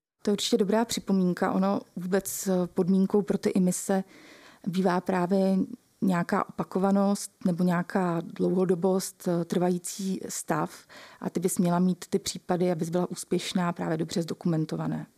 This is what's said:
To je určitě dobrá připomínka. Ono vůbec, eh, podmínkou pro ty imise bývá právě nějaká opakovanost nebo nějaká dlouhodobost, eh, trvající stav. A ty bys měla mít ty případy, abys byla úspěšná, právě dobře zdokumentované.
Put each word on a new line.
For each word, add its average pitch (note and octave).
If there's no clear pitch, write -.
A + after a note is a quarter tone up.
To -
je -
určitě G3+
dobrá G#3+
připomínka. F#3
Ono F#3+
vůbec, F#3
eh, F3+
podmínkou F#3+
pro G3+
ty -
imise F#3+
bývá F3+
právě F#3+
nějaká F3+
opakovanost G3
nebo F3+
nějaká F3+
dlouhodobost, F#3
eh, E3+
trvající F3+
stav. -
A F#3
ty -
bys F3
měla F3
mít F#3
ty G3
případy, F3+
abys E3
byla F3+
úspěšná, F3
právě E3+
dobře E3
zdokumentované. D#3+